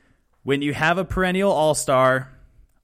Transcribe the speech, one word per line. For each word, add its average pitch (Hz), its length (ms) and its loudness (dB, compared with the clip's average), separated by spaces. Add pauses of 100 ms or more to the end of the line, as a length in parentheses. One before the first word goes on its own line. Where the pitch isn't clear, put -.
(440)
When 139 180 -2
you 143 120 -2
have 160 240 0
a 190 80 -4
perennial 185 480 0
all-star 131 760 0 (540)